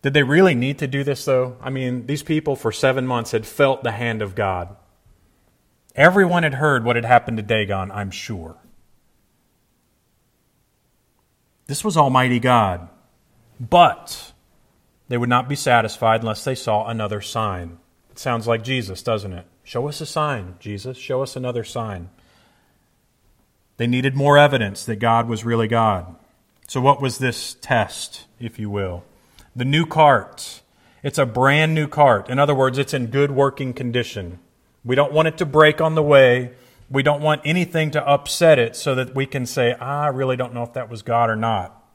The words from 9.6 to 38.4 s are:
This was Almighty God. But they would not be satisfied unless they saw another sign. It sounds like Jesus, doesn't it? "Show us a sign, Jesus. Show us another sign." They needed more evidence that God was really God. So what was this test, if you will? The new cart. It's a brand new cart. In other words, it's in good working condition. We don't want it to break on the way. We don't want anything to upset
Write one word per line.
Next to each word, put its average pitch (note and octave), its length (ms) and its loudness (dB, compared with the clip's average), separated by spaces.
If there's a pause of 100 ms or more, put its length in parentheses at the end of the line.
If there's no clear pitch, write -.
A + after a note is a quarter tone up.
This C#3 180 -8
was G#3 140 -2
Almighty B2+ 420 4
God. G#2 480 0 (720)
But - 720 0 (760)
they A#2+ 100 -4
would A#2+ 100 -2
not B2 180 2
be C#3 80 -4
satisfied A#2 680 0
unless A2 200 -6
they C3 120 -4
saw A2 320 -2
another G#2+ 340 -6
sign. F#2 560 -6 (340)
It - 80 -20
sounds A#2 280 -4
like A2+ 180 -2
Jesus, A#2 380 -6
doesn't G#2 320 -4
it? F2+ 100 -16 (180)
"Show B2+ 260 -8
us D3 120 -12
a D3+ 60 -10
sign, B2 520 -6
Jesus. G#2 380 -12
Show C3 260 -4
us C3+ 140 -8
another B2 280 -6
sign." G2+ 440 -10 (1700)
They A#2 100 -4
needed B2+ 300 0
more C#3+ 220 6
evidence B2+ 480 2
that A2+ 100 -6
God A#2 320 2
was A2 160 -6
really A2+ 240 0
God. G#2 480 0 (500)
So C3+ 140 -6
what C3+ 220 2
was C3 160 -4
this B2+ 420 -4
test, - 640 -4 (160)
if A#2 180 -12
you G#2 120 -8
will? F#2 340 -6 (520)
The B2 80 -4
new D3+ 220 0
cart. - 760 2 (400)
It's C#3+ 160 -6
a C3+ 80 2
brand C#3 480 2
new D3+ 140 -2
cart. B2+ 420 4
In B2+ 80 0
other C#3+ 160 4
words, C3 240 2
it's C#3 160 -4
in B2+ 140 -2
good C#3 240 0
working C3+ 400 0
condition. A#2 680 -6 (460)
We B2 100 -2
don't C#3 180 2
want D#3 140 4
it D#3+ 120 -2
to F3 80 -2
break D3+ 340 6
on D#3+ 160 0
the D#3 60 2
way. B2+ 500 6 (360)
We C3+ 140 0
don't D3 180 0
want D3+ 240 0
anything D#3+ 480 -2
to D3 140 -2
upset C#3+ 540 4